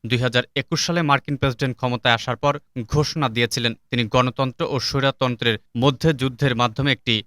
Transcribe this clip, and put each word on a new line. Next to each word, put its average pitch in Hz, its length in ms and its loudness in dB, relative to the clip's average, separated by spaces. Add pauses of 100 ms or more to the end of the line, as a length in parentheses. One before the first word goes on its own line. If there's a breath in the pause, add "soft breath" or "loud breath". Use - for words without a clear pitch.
দুই 120 160 2
হাজার 123 180 2 (180)
একুশ - 260 -4
সালে 175 220 0
মার্কিন 139 320 0
প্রেসিডেন্ট 131 380 -2
ক্ষমতায় 120 400 0
আসার 120 240 -6
পর 143 100 2 (400)
ঘোষণা 147 420 0
দিয়েছিলেন 117 380 0 (160)
তিনি 120 140 2 (120)
গণতন্ত্র 127 460 0 (120)
ও - 20 -2 (140)
স্বৈরতন্ত্রের 127 680 0 (260)
মধ্যে 143 260 2 (120)
যুদ্ধের 131 400 0
মাধ্যমে 120 340 0
একটি 117 200 0 (120)